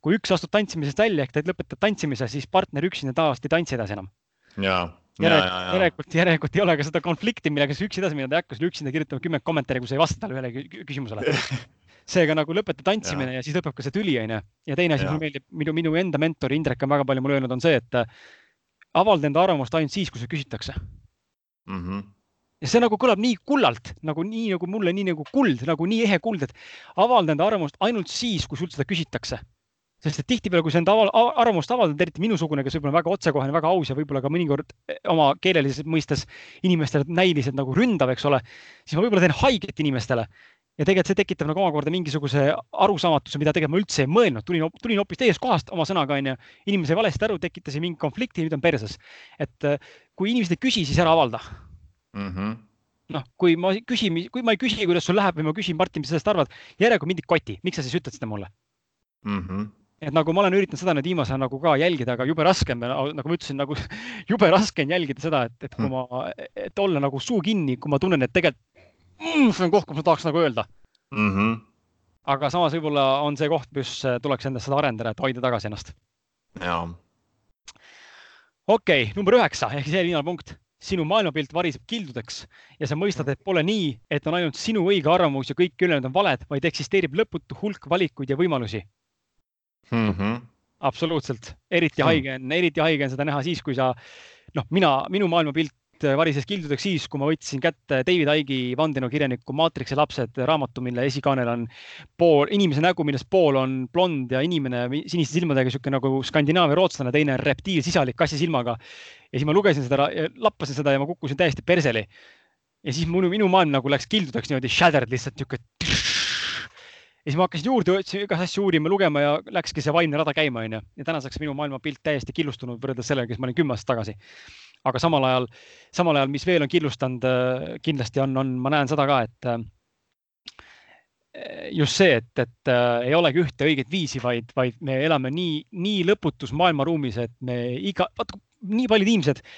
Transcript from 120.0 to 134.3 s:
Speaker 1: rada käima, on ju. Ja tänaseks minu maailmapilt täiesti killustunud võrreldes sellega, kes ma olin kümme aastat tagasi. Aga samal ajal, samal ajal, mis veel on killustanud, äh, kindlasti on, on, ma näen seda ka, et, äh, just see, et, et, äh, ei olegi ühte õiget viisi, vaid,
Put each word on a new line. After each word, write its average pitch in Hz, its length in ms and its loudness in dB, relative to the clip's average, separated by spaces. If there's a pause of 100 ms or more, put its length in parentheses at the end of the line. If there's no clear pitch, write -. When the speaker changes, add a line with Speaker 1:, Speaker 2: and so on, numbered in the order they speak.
Speaker 1:
rada 151 120 0
käima, 135 300 0
on 110 140 -6
ju. 107 40 -6 (160)
Ja 143 80 -12
tänaseks 143 380 -6
minu 143 160 -6
maailmapilt 143 480 -8
täiesti 143 260 -2
killustunud 123 460 -6
võrreldes 127 300 -6
sellega, 131 180 0
kes 113 160 -6
ma 131 60 -4
olin 117 100 -4
kümme 143 160 2
aastat - 220 -8
tagasi. 107 180 -6 (720)
Aga 127 180 0
samal 156 240 4
ajal, 127 220 2 (420)
samal 170 300 2
ajal, 135 100 2
mis 139 160 -4
veel 175 160 4
on 135 80 -2
killustanud, 131 560 -2
äh, 127 560 0
kindlasti 135 400 -2
on, 135 160 0
on, 131 140 0 (100)
ma 135 80 0
näen 147 160 2
seda 143 240 2
ka, 139 60 4 (100)
et, - 240 -8
äh, 117 80 -2 (2250)
just 151 240 0
see, 180 220 6
et, 117 180 -20
et, 123 320 -4
äh, 123 400 2
ei 147 80 4
olegi 165 240 4
ühte 143 240 -2
õiget 139 240 0
viisi, 147 320 -4
vaid, 120 320 -4